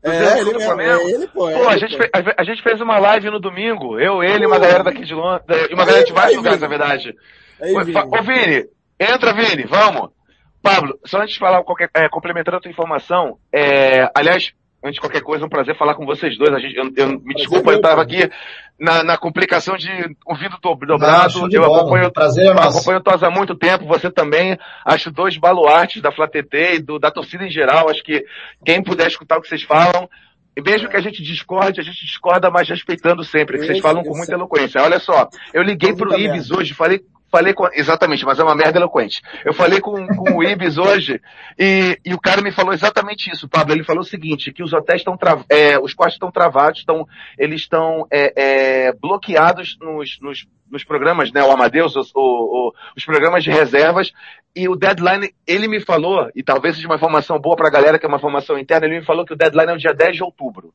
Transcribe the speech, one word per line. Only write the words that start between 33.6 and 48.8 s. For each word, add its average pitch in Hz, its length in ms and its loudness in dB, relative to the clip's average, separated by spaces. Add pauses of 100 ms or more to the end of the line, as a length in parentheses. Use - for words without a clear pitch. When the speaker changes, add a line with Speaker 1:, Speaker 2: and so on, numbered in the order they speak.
Speaker 2:
vocês 180 120 -2
Speaker 1:
Isso, 185 100 0
Speaker 2:
falam 165 160 2
com 190 60 -10
Speaker 1:
isso. 151 80 -8
Speaker 2:
muita 170 160 -8
eloquência. 151 480 -2
Olha 170 180 4
só, 151 280 2 (260)
eu 170 100 2
liguei 190 280 0
Speaker 1:
Não 175 60 -4
Speaker 2:
pro 202 120 -2
Speaker 1:
muita 190 140 0
Speaker 2:
Ibis 139 260 -4
Speaker 1:
merda. 180 120 -2
Speaker 2:
hoje, 143 120 -6
falei, 185 280 0 (280)
falei 180 240 2
com, 185 200 -2
exatamente, 147 520 0
mas 135 140 0
é 160 40 4
uma 156 120 4
merda 156 240 2
eloquente. 147 420 -2 (220)
Eu 147 100 -2
falei 180 280 2
com, 196 260 -8
com 190 300 0
o 165 60 0
Ibis 175 340 -2
hoje 175 420 0 (400)
e, 190 460 2
e 180 80 -6
o 175 60 -6
cara 190 220 0
me 202 120 -4
falou 190 200 0
exatamente 208 560 -2
isso, 160 200 -16
Pablo. 156 240 2
Ele 156 100 -2
falou 165 180 -2
o 175 40 -8
seguinte, 156 480 -8
que 175 100 -14
os 156 80 -8
hotéis 156 320 0
tão 185 140 -6
tra-, 151 320 0
é, 147 280 6
os 131 160 -4
quartos 175 240 0
tão 180 140 -8
travados, 156 540 2
tão, 160 200 -4 (320)
eles 151 300 -4
tão, 160 420 -2
é, 143 240 0 (540)